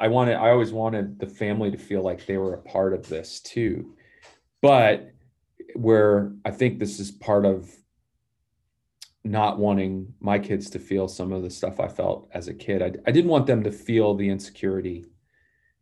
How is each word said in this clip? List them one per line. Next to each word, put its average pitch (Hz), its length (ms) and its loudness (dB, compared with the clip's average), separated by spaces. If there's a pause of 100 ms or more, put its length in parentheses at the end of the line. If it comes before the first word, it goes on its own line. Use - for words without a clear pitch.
I 113 80 2
wanted, 120 280 2
I 113 120 2
always 117 240 4
wanted 110 460 -4
the - 80 -8
family 104 440 -2
to 101 60 -4
feel - 240 -6
like 90 240 -4
they 98 140 -4
were 95 160 -4
a 87 80 -12
part 95 320 0
of - 160 -6
this 80 300 -10
too. 101 540 -6 (680)
But 123 500 6 (600)
where 104 580 4 (140)
I 110 40 -4
think 123 280 0
this 104 200 -6
is 101 120 -10
part 101 340 0
of 95 260 0 (1500)
not 104 360 0
wanting 95 600 0
my 101 200 0
kids 101 320 -6
to - 80 -8
feel 95 300 -2
some 92 220 -8
of 92 120 -6
the 90 80 -8
stuff - 280 -8
I 92 100 -2
felt - 440 -6
as 87 160 -10
a - 60 -12
kid. 98 260 -4
I, 90 140 -4 (120)
I 120 60 2
didn't 170 180 4
want 139 160 2
them 120 180 2
to 107 60 -4
feel 107 440 0
the 98 160 -2
insecurity 95 760 -6 (760)